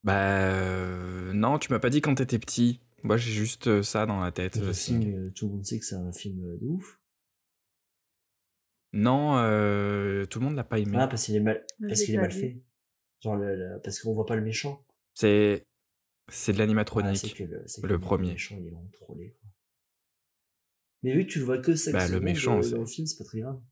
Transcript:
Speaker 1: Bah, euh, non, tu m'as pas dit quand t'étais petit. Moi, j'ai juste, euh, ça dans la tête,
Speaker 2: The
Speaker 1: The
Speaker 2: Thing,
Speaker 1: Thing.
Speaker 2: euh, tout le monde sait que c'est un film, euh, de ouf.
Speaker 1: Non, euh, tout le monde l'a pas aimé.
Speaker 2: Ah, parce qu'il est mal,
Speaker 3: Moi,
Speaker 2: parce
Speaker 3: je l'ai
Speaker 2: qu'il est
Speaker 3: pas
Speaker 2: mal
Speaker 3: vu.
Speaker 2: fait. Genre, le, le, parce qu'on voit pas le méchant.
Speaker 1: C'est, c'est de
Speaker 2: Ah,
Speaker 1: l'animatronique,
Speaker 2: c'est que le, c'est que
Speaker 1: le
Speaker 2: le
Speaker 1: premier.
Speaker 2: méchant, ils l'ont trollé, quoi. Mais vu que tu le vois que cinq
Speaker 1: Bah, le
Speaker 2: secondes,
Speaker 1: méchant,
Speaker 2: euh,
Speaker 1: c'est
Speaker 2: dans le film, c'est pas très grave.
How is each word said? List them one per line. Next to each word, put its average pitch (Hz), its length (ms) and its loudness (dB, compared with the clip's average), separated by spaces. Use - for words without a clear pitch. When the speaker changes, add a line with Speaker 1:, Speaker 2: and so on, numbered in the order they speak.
Speaker 1:
Bah, 98 520 4
euh, 92 800 -2
non, 120 240 4
tu - 120 -6
m'as 120 80 2
pas 123 120 2
dit 147 100 4
quand 147 140 2
t'étais 127 240 0
petit. 120 420 2
Moi, 110 160 4
j'ai 120 140 -2
juste, 107 360 -2
euh, 104 140 4
ça 107 240 0
dans 101 140 0
la 90 120 -2
tête, 92 220 -4
Speaker 2:
The 101 160 0
Speaker 1:
The - 20 -2
Speaker 2:
Thing, 117 280 0
Speaker 1:
Thing. 104 140 -2
Speaker 2:
euh, 95 160 -6
tout 104 160 -8
le 101 60 -4
monde 98 140 -6
sait 117 120 -6
que 110 60 -8
c'est - 100 -6
un 90 180 -6
film, 92 320 -8
euh, 85 120 -8
de 113 100 -8
ouf. 180 320 -6
Speaker 1:
Non, 135 440 4
euh, 101 880 2
tout 113 160 -8
le 127 60 -2
monde 147 100 -2
l'a 120 80 -4
pas 113 140 -2
aimé. 104 200 0
Speaker 2:
Ah, 131 80 4
parce 127 200 -4
qu'il 107 100 0
est 104 40 4
mal, 110 240 0
Speaker 3:
Moi, 208 100 -6
Speaker 2:
parce - 120 0
Speaker 3:
je - 0 -
l'ai - 60 2
Speaker 2:
qu'il 214 80 0
est 214 40 2
Speaker 3:
pas 185 40 4
Speaker 2:
mal 175 100 0
Speaker 3:
vu. 190 80 -6
Speaker 2:
fait. 123 220 -6
Genre, 107 160 -2
le, 101 180 -2
le, 92 300 -8
parce - 160 -8
qu'on 110 140 -4
voit 107 120 -2
pas 120 100 -2
le 110 60 0
méchant. 110 420 -6
Speaker 1:
C'est, 104 520 4
c'est - 240 -2
de 95 40 2
Speaker 2:
Ah, 107 40 0
Speaker 1:
l'animatronique, 104 580 2
Speaker 2:
c'est 107 160 -6
que - 100 -10
le, - 240 -10
c'est - 140 -12
que - 40 -6
Speaker 1:
le 95 80 2
Speaker 2:
le 85 60 2
Speaker 1:
premier. 92 320 0
Speaker 2:
méchant, - 260 -10
ils 85 120 -12
l'ont 85 220 -16
trollé, - 480 -18
quoi. 104 100 -20
Mais 127 120 0
vu 185 120 4
que - 60 -12
tu - 60 -4
le 135 60 0
vois 127 140 0
que 165 180 2
cinq - 160 -2
Speaker 1:
Bah, 95 80 2
le 90 80 2
Speaker 2:
secondes, 92 160 0
Speaker 1:
méchant, 90 340 2
Speaker 2:
euh, - 40 4
Speaker 1:
c'est 120 100 0
Speaker 2:
dans 117 80 -2
le 113 60 -4
film, 160 200 -6
c'est - 120 -8
pas - 60 -12
très 110 160 -10
grave. 131 200 -8